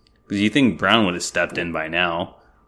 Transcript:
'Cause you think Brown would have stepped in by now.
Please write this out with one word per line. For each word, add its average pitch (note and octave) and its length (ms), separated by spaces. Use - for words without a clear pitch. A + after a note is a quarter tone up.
'Cause G#2 100
you G#2 120
think A2 280
Brown G#2 260
would F2+ 100
have E2+ 80
stepped F2 360
in E2+ 140
by D#2+ 160
now. F2 480